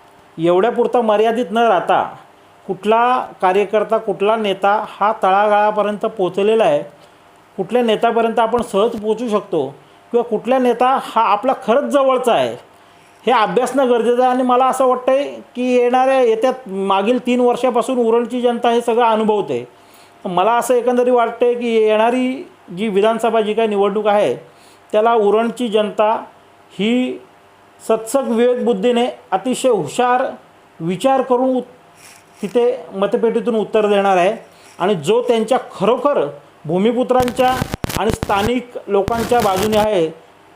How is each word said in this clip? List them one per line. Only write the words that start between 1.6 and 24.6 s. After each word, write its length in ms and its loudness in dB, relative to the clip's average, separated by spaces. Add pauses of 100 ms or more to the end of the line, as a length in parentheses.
कुठला 600 0 (140)
कार्यकर्ता, 560 0
कुठला 380 -2
नेता 520 0
हा 260 -2 (100)
तळागाळापर्यंत 840 2
पोचलेला 580 0
आहे, 200 2 (720)
कुठल्या 240 -2
नेत्यापर्यंत 580 0
आपण 220 0
सहज 280 0
पोचू 400 -4
शकतो 460 -2 (360)
किंवा 120 2
कुठल्या 360 -2
नेता 420 2
हा 200 -2
आपला 320 0 (140)
खरंच 160 2
जवळचा 500 2
आहे, 200 0 (720)
हे 60 2
अभ्यासणं 580 2
गरजेचं 320 2
आहे. 100 4
आणि 120 0
मला 220 2
असं 200 0
वाटतंय 480 0 (220)
की 220 0
येणाऱ्या, 440 2
येत्या 300 2 (160)
मागील 600 0
तीन 120 2
वर्षापासून 580 0
उरणची 440 0
जनता 280 0
हे 120 0
सगळं 240 0
अनुभवते. 640 0 (580)
मला 280 0
असं 200 0
एकंदरीत 400 2
वाटतंय 400 0
की 280 0
येणारी 680 0 (280)
जी 100 -4
विधानसभा, 540 0
जी 120 -2
काही 140 0
निवडणूक 400 0
आहे, 280 2 (560)